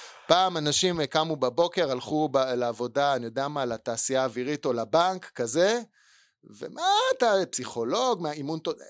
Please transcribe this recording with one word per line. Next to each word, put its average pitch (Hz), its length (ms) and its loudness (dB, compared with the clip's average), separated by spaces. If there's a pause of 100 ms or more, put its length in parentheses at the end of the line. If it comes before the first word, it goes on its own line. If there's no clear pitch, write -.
(280)
פעם 180 300 4
אנשים, 160 440 0
אה, 139 60 0
קמו 156 280 0
בבוקר, 139 560 0
הלכו 151 380 -2
ב-, 131 80 2
לעבודה, 123 760 0
אני 120 100 -4
יודע 127 220 -4
מה, 147 180 -4
לתעשייה 117 560 -2
האווירית 127 440 -4
או 131 80 0
לבנק, 165 600 0
כזה, 170 460 2 (640)
ומה - 380 -14 (360)
אתה, 226 160 4 (180)
פסיכולוג, 170 680 -2
מה, 151 100 -4
אימון 151 280 -6
תוד-, 156 300 -6